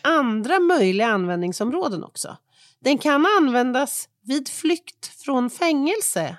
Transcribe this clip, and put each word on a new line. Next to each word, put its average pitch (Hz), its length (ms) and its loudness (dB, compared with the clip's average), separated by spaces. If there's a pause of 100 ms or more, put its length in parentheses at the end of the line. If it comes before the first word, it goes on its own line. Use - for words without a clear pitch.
andra 269 580 2
möjliga 226 480 4
användningsområden 190 960 -2
också. - 320 -12 (480)
Den 269 140 2
kan 294 280 2
användas 262 840 0 (140)
vid 262 260 -4
flykt - 760 -6
från 254 260 0
fängelse, 294 880 -2